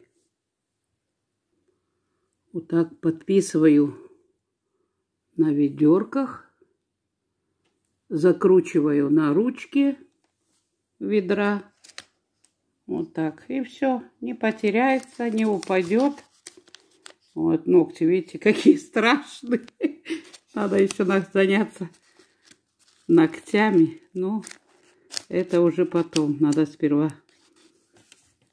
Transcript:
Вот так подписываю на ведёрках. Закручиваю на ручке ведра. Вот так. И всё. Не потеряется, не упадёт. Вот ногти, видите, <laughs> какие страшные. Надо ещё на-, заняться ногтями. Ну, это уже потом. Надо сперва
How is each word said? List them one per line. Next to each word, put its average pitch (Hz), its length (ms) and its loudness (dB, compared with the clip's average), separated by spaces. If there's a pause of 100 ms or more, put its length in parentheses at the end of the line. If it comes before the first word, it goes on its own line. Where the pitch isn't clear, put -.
(2500)
Вот 165 160 -12
так 165 320 -2
подписываю 160 1080 0 (1300)
на 156 160 0
ведёрках. 151 920 0 (1600)
Закручиваю 160 1000 2
на 147 240 2
ручке 262 640 -2 (1000)
ведра. 202 760 -2 (1120)
Вот 165 260 -8
так. 156 360 -8
И 262 140 -6
всё. 254 400 -4 (180)
Не 240 140 -10
потеряется, 226 960 -2
не 220 160 -2
упадёт. 202 680 0 (1200)
Вот 165 320 -2
ногти, 175 380 2
видите, 175 340 -2
<laughs> - 80 -2
какие 214 300 4
страшные. 240 880 -4 (880)
Надо 202 220 -4
ещё 196 280 0
на-, 190 280 0
заняться 196 560 0 (1200)
ногтями. 165 920 2 (140)
Ну, 190 280 -6 (840)
это 175 320 -2
уже 170 240 2
потом. 165 560 -2
Надо 151 260 2
сперва 147 460 -2 (1400)